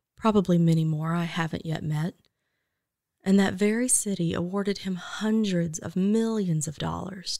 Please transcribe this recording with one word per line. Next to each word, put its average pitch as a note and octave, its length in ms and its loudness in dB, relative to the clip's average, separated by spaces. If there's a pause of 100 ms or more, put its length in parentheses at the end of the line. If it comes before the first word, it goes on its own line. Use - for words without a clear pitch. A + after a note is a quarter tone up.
(160)
probably F#3+ 400 4
many E3 300 4
more D#3+ 280 -2
I E3+ 100 0
haven't E3 420 -4
yet D#3+ 180 -4
met. D#3 300 -2 (1080)
And G3 160 4
that F#3+ 140 2
very G#3+ 360 2
city F#3 440 0
awarded G3 460 -2
him F#3+ 160 -4
hundreds F#3 840 -2
of - 180 -10
millions G3+ 680 0
of D3+ 120 -8
dollars E3 600 -6